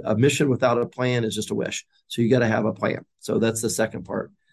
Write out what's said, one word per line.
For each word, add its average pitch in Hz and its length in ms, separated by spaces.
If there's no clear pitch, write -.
a, 113 80
a 104 40
mission 139 320
without 120 320
a 117 60
plan 123 380
is 107 100
just 107 160
a 104 40
wish. - 300
So - 140
you 117 80
gotta 120 180
have 110 160
a 110 80
plan. - 320
So - 200
that's 113 240
the 113 80
second - 340
part. - 280